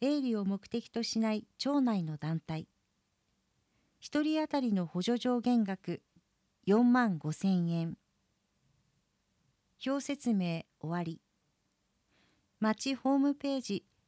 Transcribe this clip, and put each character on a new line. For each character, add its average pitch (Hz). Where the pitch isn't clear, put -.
営 294
利 240
を 202
目 196
的 -
と 233
し 226
な 220
い 214
町 285
内 214
の 156
団 160
体。 156
一 -
人 311
当 311
た 285
り 240
の 180
補 180
助 240
上 247
限 240
額、 190
四 240
万 240
五 147
千 180
円。 165
表 277
説 277
明 175
終 156
わ 175
り。 165
町 220
ホ 269
ー -
ム 277
ペ 277
ー 254
ジ、 -